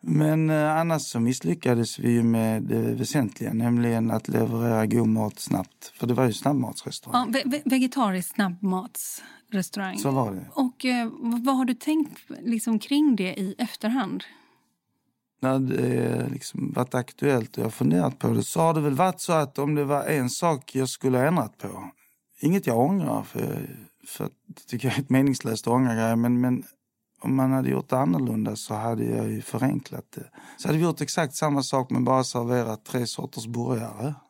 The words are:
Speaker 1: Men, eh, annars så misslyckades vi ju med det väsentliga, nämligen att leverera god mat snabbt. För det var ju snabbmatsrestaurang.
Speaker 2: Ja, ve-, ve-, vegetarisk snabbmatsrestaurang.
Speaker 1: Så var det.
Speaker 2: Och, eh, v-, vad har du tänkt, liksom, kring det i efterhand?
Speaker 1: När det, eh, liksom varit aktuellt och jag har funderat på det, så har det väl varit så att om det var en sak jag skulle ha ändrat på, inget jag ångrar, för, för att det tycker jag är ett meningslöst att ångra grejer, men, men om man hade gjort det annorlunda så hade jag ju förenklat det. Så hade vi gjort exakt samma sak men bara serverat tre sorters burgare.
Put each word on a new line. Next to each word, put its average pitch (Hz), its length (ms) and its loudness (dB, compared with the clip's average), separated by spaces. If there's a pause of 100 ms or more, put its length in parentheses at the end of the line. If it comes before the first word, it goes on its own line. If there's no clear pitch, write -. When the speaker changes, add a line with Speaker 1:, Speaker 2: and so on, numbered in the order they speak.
Speaker 1:
Men, 156 480 2
eh, 156 280 2
annars 165 240 0
så - 180 -4
misslyckades 127 800 0
vi 120 120 2
ju 120 120 4
med 110 400 2
det 113 160 0 (140)
väsentliga, 110 600 -2
nämligen 117 580 2
att 110 160 -2
leverera 113 580 2
god 113 220 4
mat 110 320 0
snabbt. - 560 -4
För - 120 -4
det 123 60 2
var 127 120 4
ju 113 80 2
snabbmatsrestaurang. 143 1000 -2
Speaker 2:
Ja, 269 100 2
ve-, 277 140 -2
ve-, 294 120 -4
vegetarisk 254 680 0
snabbmatsrestaurang. 185 1600 -4
Speaker 1:
Så - 140 0
var 113 200 2
det. 92 220 -8
Speaker 2:
Och, 254 320 -2
eh, 247 200 0
v-, 233 400 -4
vad 269 120 2
har 262 80 2
du 247 80 0
tänkt, 302 460 -2 (240)
liksom, 226 360 0
kring 285 360 4
det 185 240 -2
i 190 180 -4
efterhand? 220 680 -2 (1160)
Speaker 1:
När 131 180 2
det, 131 340 0 (120)
eh, - 240 0
liksom - 460 -6
varit 127 200 -2
aktuellt 127 560 0
och - 60 -8
jag 117 80 0
har 113 60 -2
funderat 143 480 2
på 120 100 0
det, 113 140 2
så - 160 -4
har 165 140 4
det 156 80 2
väl 143 140 2
varit 180 260 2
så 180 120 0
att 143 260 0
om 143 160 2
det 147 80 2
var 143 200 0
en 143 260 2
sak 147 460 -2
jag 131 140 0
skulle 127 280 0
ha 127 80 4
ändrat 151 320 0
på, 98 340 -10 (480)
inget 190 280 2
jag 117 100 2
ångrar, 135 460 0
för, - 460 -6 (380)
för - 180 -8
att - 60 -8 (160)
det - 200 -20
tycker 123 200 -4
jag 110 100 0
är 131 40 -2
ett 131 80 -6
meningslöst 131 580 2
att 117 60 2
ångra 127 220 4
grejer, 113 200 2
men, 123 260 2
men 127 220 0 (580)
om 135 140 0
man 131 160 2
hade 131 180 0
gjort 131 200 -2
det 127 80 2
annorlunda 120 580 0
så - 180 -8
hade 113 300 -2
jag 113 260 -2
ju 107 120 -6
förenklat - 640 -4 (100)
det. - 140 -14 (280)
Så - 100 -6
hade 160 100 2
vi 160 60 2
gjort 160 180 0
exakt 147 340 -2
samma 143 280 0
sak 131 260 -2
men 123 140 0
bara 131 200 4
serverat 120 640 -2
tre 120 220 -2
sorters 127 400 -8
burgare. 117 680 -4 (140)